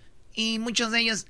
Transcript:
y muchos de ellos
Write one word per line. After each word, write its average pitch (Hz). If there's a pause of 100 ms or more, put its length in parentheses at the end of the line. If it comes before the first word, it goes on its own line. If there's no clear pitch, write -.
(340)
y 226
muchos 226
de 233
ellos 226